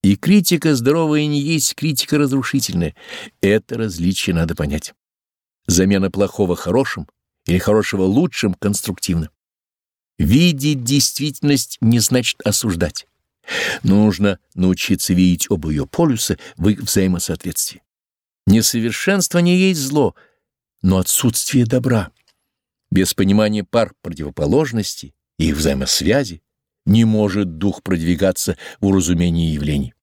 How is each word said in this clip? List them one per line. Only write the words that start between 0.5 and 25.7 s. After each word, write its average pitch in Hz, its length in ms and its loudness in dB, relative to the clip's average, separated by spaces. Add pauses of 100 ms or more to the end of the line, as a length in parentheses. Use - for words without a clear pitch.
здоровая 151 540 0
не 147 120 0
есть 147 360 -2
критика 151 420 -2
разрушительная. 127 760 -2 (460)
Это 104 360 0
различие 92 580 -2
надо 82 200 -2
понять. 76 400 -6 (720)
Замена 95 420 2
плохого 95 460 0
хорошим 92 520 -2 (380)
или 90 140 2
хорошего 104 460 2
лучшим 107 500 0
конструктивна. 90 720 -4 (920)
Видеть 143 640 2
действительность 139 960 -2
не 117 200 4
значит - 420 -2
осуждать. 87 640 -2 (760)
Нужно 101 560 2 (160)
научиться 92 580 0
видеть 90 380 4
оба 78 180 -2
её 73 160 -2
полюса 131 540 -2 (160)
в 95 140 0
их 104 100 0
взаимосоответствии. 90 1040 -4 (640)
Несовершенство 117 920 0
не 175 200 4
есть 185 220 2
зло, 139 360 0 (680)
но 92 160 4
отсутствие 120 680 0
добра. 120 420 0 (800)
Без 92 240 0
понимания 104 500 2
пар 113 380 -2
противоположностей 101 1120 -4 (240)
и 80 120 0
их 73 60 -2
взаимосвязи 78 840 -2 (460)